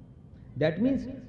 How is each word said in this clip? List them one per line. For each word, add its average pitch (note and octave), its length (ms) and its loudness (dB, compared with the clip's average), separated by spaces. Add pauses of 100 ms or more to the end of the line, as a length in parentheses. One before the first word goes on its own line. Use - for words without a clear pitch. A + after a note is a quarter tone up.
(600)
That E3 280 4
means C4 240 0 (180)